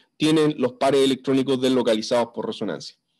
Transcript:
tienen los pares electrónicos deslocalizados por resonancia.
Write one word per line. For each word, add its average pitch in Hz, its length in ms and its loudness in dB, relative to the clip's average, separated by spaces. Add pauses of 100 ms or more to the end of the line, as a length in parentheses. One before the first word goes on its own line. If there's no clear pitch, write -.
(160)
tienen 151 420 2
los 123 160 -2
pares 135 280 2
electrónicos 135 580 0
deslocalizados 120 760 0
por 107 120 -8
resonancia. 101 500 -8 (240)